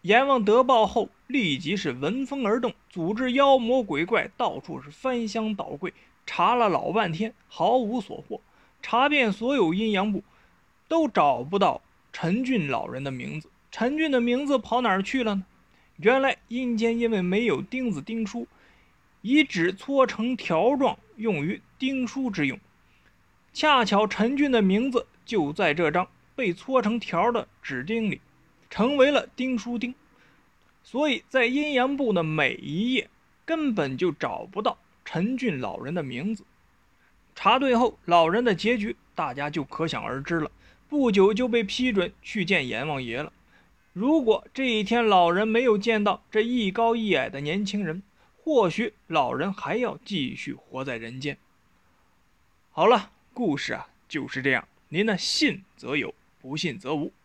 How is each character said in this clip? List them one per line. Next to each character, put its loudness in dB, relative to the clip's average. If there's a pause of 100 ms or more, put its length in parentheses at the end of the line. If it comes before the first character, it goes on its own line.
阎 4
王 2
得 6
报 6
后， -2 (160)
立 0
即 -2
是 -2
闻 -2
风 -6
而 2
动， -4 (160)
组 -4
织 -2
妖 6
魔 2
鬼 -2
怪 0
到 -2
处 -10
是 -16
翻 -4
箱 -4
倒 -8
柜， -8 (340)
查 2
了 4
老 0
半 0
天， -4 (140)
毫 0
无 -2
所 -10
获， -10 (440)
查 2
遍 2
所 -2
有 2
阴 0
阳 0
部， -4 (640)
都 2
找 2
不 -4
到 2 (320)
陈 -2
俊 0
老 -4
人 -8
的 -6
名 -8
字。 -20 (220)
陈 -2
俊 0
的 2
名 0
字 2
跑 -2
哪 2
儿 2
去 -2
了 0
呢？ -4 (520)
原 4
来 0 (120)
阴 -4
间 0
因 0
为 0
没 0
有 0
钉 -4
子 -4
钉 -6
书， -8 (760)
以 4
纸 0
搓 2
成 -4
条 2
状， 0 (200)
用 -2
于 -4 (160)
钉 -2
书 -4
之 -2
用。 -4 (960)
恰 4
巧 2
陈 0
俊 2
的 4
名 2
字 -2 (180)
就 -2
在 2
这 2
张 0 (280)
被 -2
搓 -2
成 -2
条 0
的 -4 (160)
纸 -8
钉 -2
里， -8 (480)
成 0
为 6
了 0
钉 -4
书 -6
钉， -6 (880)
所 -2
以 -4
在 2
阴 -2
阳 0
部 0
的 2
每 0
一 -4
页 -2 (360)
根 -2
本 -2
就 0
找 -8
不 -8
到 -2 (260)
陈 -4
俊 -4
老 -8
人 -10
的 -4
名 -6
字。 -12 (880)
查 4
对 2
后， 2
老 6
人 2
的 4
结 0
局 -4 (200)
大 -4
家 -6
就 -4
可 -4
想 -4
而 -6
知 -4
了， -2 (360)
不 2
久 6
就 0
被 2
批 -2
准 0
去 -4
见 0
阎 -4
王 -4
爷 -6
了。 -10 (580)
如 2
果 0
这 -2
一 0
天 2
老 6
人 2
没 2
有 4
见 0
到 0
这 2
一 0
高 2
一 0
矮 0
的 -8
年 -2
轻 -4
人， -6 (340)
或 2
许 -4 (140)
老 0
人 -4
还 -6
要 -4
继 -6
续 -10
活 -12
在 -8
人 -12
间。 -8 (1300)
好 0
了， 4 (220)
故 -2
事 -8
啊 -10 (200)
就 -8
是 -8
这 0
样， -2 (240)
您 0
呢 0
信 -2 (120)
则 -6
有， -6 (260)
不 -10
信 -4
则 -6
无。 -4 (140)